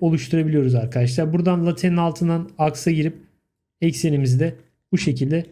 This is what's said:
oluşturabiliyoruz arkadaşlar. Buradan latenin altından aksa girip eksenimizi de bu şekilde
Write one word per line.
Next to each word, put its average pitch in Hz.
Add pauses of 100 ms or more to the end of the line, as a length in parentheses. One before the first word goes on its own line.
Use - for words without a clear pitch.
oluşturabiliyoruz 156
arkadaşlar. 123
Buradan 175
latenin 175
altından 170
aksa 156
girip 156 (680)
eksenimizi 143
de 127 (360)
bu 185
şekilde 151